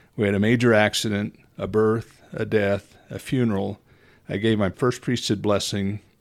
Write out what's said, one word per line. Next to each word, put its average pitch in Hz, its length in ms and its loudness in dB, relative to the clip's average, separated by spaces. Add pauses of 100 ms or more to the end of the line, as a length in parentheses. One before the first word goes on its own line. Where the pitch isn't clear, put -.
(160)
we 107 100 0
had 101 80 2
a 98 60 2
major 117 340 4
accident, 104 640 0 (200)
a 107 100 -6
birth, 110 520 0 (120)
a - 120 -6
death, 101 520 -2 (140)
a - 80 -10
funeral. 98 640 -2 (480)
I 98 100 -4
gave 110 200 2
my 98 120 0
first 123 320 -2
priesthood 110 400 -2
blessing. 101 580 -2 (200)